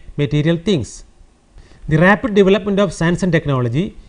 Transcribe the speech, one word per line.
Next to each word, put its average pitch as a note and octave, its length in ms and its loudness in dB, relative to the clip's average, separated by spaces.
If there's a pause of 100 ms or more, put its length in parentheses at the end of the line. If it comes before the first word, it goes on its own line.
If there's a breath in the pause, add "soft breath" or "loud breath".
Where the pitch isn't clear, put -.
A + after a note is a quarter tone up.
(200)
material D3 400 0
things. E3+ 460 -4 (840 soft breath)
The D#3 80 2
rapid G3 380 2
development G3 440 2
of G3 140 0
science E3+ 300 -2
and F3+ 100 0
technology C#3+ 640 -2 (120 soft breath)